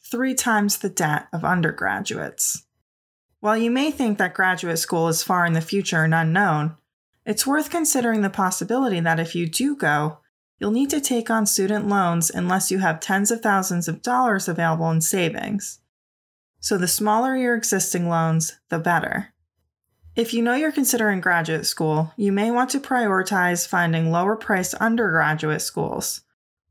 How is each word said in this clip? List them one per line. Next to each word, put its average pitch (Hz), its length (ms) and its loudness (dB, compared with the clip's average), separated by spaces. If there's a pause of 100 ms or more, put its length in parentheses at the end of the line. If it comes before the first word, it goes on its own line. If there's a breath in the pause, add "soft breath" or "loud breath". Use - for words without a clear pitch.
three 254 300 -2
times 208 440 0
the 202 100 -4
debt 151 440 -2
of 165 120 -4
undergraduates. 110 1200 -4 (760)
While 214 160 2
you 233 160 2
may 277 180 2
think 233 280 0
that 180 160 0
graduate 175 440 0
school 165 300 0
is 160 160 0
far 180 200 2
in 170 100 2
the 160 60 2
future 175 440 0
and 156 100 2
unknown, 160 600 2 (500)
it's 208 180 -2
worth 294 260 0
considering 247 500 0
the 196 100 0
possibility 196 680 -2
that 165 180 2
if 165 160 -4
you 170 140 -2
do 269 260 -2
go, 151 440 0 (420)
you'll 202 100 -2
need 269 200 0
to 311 100 0
take 240 280 -2
on 220 160 2
student 202 440 0
loans 175 420 2
unless 180 400 -2
you 190 80 -2
have 165 220 0
tens 202 320 0
of 226 80 -4
thousands 190 480 0
of 160 120 -6
dollars 240 460 0
available 165 460 0
in 160 80 2
savings. - 800 -2 (800)
So - 180 -2
the 180 80 0
smaller 214 480 2
your 247 220 0
existing 180 520 -2
loans, 165 600 0
the 170 100 -4
better. 170 560 -2 (800)
If 226 180 0
you 233 100 0
know 240 120 2
you're 311 160 0
considering 226 500 0
graduate 165 460 0
school, 156 500 0
you 202 140 2
may 208 220 2
want 254 180 0
to 277 80 -2
prioritize 190 880 0
finding 165 460 2
lower-priced 190 640 0
undergraduate 160 880 0
schools, - 580 -6 (500)